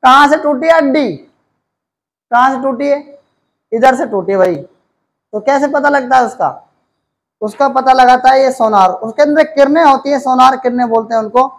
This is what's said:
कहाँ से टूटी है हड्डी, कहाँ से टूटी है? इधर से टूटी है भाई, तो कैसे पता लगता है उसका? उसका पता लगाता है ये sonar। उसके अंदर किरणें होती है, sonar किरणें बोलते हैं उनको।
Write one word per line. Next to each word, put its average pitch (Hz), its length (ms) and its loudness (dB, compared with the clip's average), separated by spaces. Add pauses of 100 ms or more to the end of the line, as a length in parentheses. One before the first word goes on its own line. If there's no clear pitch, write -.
कहाँ 269 260 4
से 294 100 2
टूटी 294 280 -4
है 330 100 4
हड्डी, 277 360 -2 (1200)
कहाँ 247 180 2
से 262 120 -8
टूटी 269 260 -4
है? 285 100 -2 (720)
इधर 240 240 2
से 294 100 -6
टूटी 196 260 -6
है 196 60 -2
भाई, 185 160 0
तो - 880 -16
कैसे 277 260 -2
पता 285 200 -2
लगता 269 280 0
है 254 80 2
उसका? 180 380 -6 (800)
उसका 214 280 -2
पता 254 240 0
लगाता 254 360 4
है 269 120 2
ये 262 100 2
sonar। 214 380 2
उसके 226 320 -4
अंदर 294 220 2
किरणें 294 400 0
होती 269 260 2
है, 285 100 0
sonar 254 360 2
किरणें 247 320 -4
बोलते 226 260 -2
हैं 226 80 0
उनको। 240 240 0 (120)